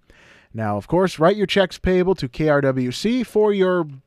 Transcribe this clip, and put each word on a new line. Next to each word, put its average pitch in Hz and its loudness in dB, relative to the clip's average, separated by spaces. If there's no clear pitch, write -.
Now, 107 -4
of 101 -8
course, 175 0
write 175 4
your 208 0
checks 190 0
payable 185 0
to 135 -6
K 156 -2
R 143 2
W 131 0
C 233 -2
for 214 0
your 185 0